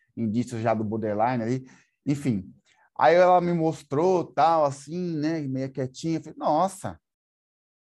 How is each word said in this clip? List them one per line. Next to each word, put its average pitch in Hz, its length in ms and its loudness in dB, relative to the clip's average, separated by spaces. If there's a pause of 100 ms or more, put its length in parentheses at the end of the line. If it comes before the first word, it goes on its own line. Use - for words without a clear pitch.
(160)
Indícios 113 460 -2
já 113 120 2
do 110 100 -4
borderline 110 600 -2
ali. 131 240 -4 (380)
Enfim. 131 480 -2 (440)
Aí 156 180 6
ela 180 260 6
me 175 120 0
mostrou, 165 680 0
tal, 160 420 2
assim, 165 520 -6
né? 156 240 -2
Meio 135 300 -6
quietinha. 143 460 -4
Eu 151 60 -8
falei, 156 140 -18
"Nossa, 156 640 -2 (840)